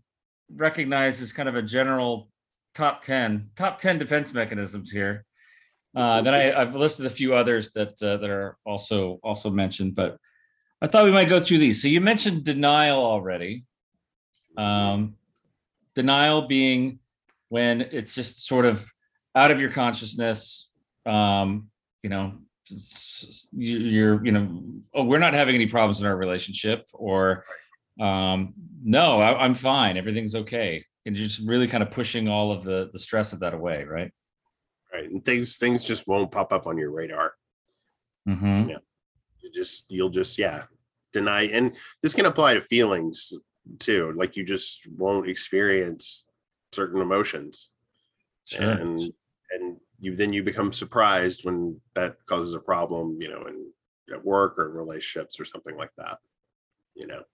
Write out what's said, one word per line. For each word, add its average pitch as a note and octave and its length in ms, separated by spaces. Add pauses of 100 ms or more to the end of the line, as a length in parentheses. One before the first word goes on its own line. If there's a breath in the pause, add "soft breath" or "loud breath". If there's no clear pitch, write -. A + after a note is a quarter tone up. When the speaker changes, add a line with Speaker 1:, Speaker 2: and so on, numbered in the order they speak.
(540)
Speaker 1:
recognized C#3 680
as A2+ 100
kind C#3 160
of B2 80
a A#2 60
general B2 640 (460)
top D3 280
ten, A2 540
top F#3 220
ten F3+ 200
defense D3 340
mechanisms G#2 580
here. G2+ 340 (720 soft breath)
Uh, A#2 280
then C3 120
I, C#3 240
I've B2 160
listed C#3+ 320
a B2+ 40
few C3 240
others A#2 380
that, G#2 300
uh, G2+ 140
that G2+ 140
are G2 340
also, G2 580
also G#2+ 280
mentioned, F#2+ 440
but F#2 220 (640)
I D#3 60
thought G#3+ 180
we G3 60
might F#3+ 180
go F3+ 100
through F3 200
these. B2 240
So C#3+ 60
you D#3+ 120
mentioned G3+ 440
denial C#3+ 600
already. G2 600 (920)
Um, G#2 600 (800)
denial C#3+ 540
being C3 500 (520)
when A#2+ 320
it's A#2+ 320
just - 320
sort B2+ 180
of G#2+ 220 (480)
out C#3+ 160
of C#3 100
your C3+ 100
consciousness, A2+ 1000 (340)
um, G#2 640 (340)
you G#2+ 80
know, G2 220 (380)
s-, - 800
you, A#2+ 260
you're, G#2+ 460
you A#2 80
know, G2 300 (320)
"Oh, C3+ 100
we're C3+ 140
not E3 160
having C3+ 200
any A2+ 120
problems G#2+ 340
in G#2 60
our G2 100
relationship," G2 760
or, F#2+ 520 (560 loud breath)
um, F#2+ 540 (280)
"No, B2+ 380
I, A#2 240
I'm B2+ 100
fine. B2 420
Everything's G#2+ 380
okay." G#2 500 (200)
And G#2+ 120
you're G#2+ 120
just G#2 180
really B2 220
kind A#2 140
of - 80
pushing A#2 380
all G#2 240
of F#2 120
the, F#2+ 280
the F#2+ 60
stress - 340
of F2 80
that F2 140
away, D#2+ 300
right? E2 260 (840)
Speaker 2:
Right. E2 180
And F#2+ 140
things, A#2+ 320
things A#2+ 280
just A2 220
won't G2 240
pop G2 220
up F#2+ 140
on E2 120
your D2+ 120
radar. D#2+ 420 (960)
Speaker 1:
Mm-hmm. G2+ 420
Speaker 2:
Yeah. D2+ 60 (640)
You F#4 100
just, - 380
you'll F#2 220
just, F#2 280
yeah, D#2+ 260 (480)
deny. G#2 320
And A#2 300 (280 loud breath)
this D#3 120
can G3 120
apply D3 280
to G2 60
feelings G2 720 (480)
too. F2 360
Like, F2+ 200
you G2 80
just - 420 (100)
won't F#2+ 320
experience F#2 960 (480)
certain F#2 280
emotions. F2 720 (720)
Speaker 1:
Sure. - 260
Speaker 2:
And, E2+ 420 (380)
and F2+ 260 (220)
you, F#2+ 160
then G#2 180
you G2+ 120
become G2+ 280
surprised F#2+ 720
when F2 360 (140)
that F2+ 220 (100)
causes F2 280
a E2 60
problem, E2+ 600
you D#2 100
know, D2 180
in, - 180 (480)
at - 100
work G2 340
or D#2+ 120
relationships D#2+ 680
or D#2 60
something - 300
like D#2 200
that, - 220 (760)
you D#2 140
know? C#2+ 140 (120)